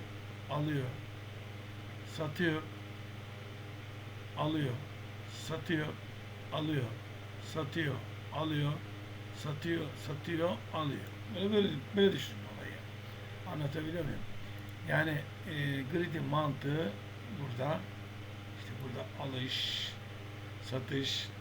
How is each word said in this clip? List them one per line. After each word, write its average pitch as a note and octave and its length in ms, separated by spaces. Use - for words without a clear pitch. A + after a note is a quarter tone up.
alıyor, D3 360
satıyor, D#3 460
alıyor, D3 360
satıyor, D3+ 520
alıyor, D3 380
satıyor, D#3+ 500
satıyor, E3 440
alıyor. C#3+ 260
Böyle, G3 180
böyle, G3+ 160
böyle G3 160
düşünün - 260
olayı. - 160
Anlatabiliyor D#3 520
muyum? G#2 160
Yani, D3+ 260
e, C#3+ 320
gridin E3 320
mantığı D3 680
burada. C#3 400
İşte - 120
burada A#2+ 220
alış, - 600
satış, C3+ 640